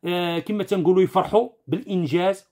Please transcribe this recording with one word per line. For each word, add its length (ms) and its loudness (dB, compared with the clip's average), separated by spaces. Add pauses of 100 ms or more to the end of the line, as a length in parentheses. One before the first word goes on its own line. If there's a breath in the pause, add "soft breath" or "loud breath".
آه، 340 -2
كما 260 -4
تنقولوا 380 2
يفرحوا 460 2 (200)
بالانجاز 840 -2